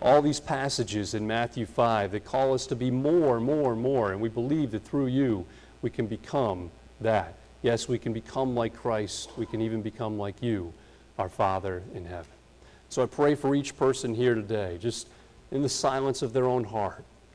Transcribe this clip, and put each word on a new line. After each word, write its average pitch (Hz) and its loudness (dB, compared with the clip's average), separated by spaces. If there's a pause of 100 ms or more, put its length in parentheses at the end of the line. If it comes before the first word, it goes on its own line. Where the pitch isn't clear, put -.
all 139 8
these 143 2
passages 117 -2
in 107 -2
Matthew 117 -2
five 110 2
that 104 -6
call 135 2
us 127 -2
to 135 -2
be 123 0
more, 139 4
more, 135 2
more, 120 2
and 98 -2
we 113 0
believe 127 0
that 107 -4
through 139 0
you 123 2 (340)
we 120 -2
can - -4
become 101 -2 (320)
that. 104 2 (280)
Yes, 117 0
we 123 -2
can 117 -4
become 127 -4
like 117 -2
Christ. 110 -4
We 113 -4
can 110 -6
even 113 -2
become 107 -6
like 101 -6
you, 101 -2 (460)
our 92 -2
Father 95 0 (140)
in 90 -10
heaven. 87 -12 (580)
So 135 0
I 120 4
pray 147 2
for 139 0
each 139 -2
person 131 2
here 120 4
today, 101 -4
just - -6 (420)
in 139 0
the 139 2
silence 135 0
of 123 -2
their 127 4
own 123 2
heart, 101 -4 (320)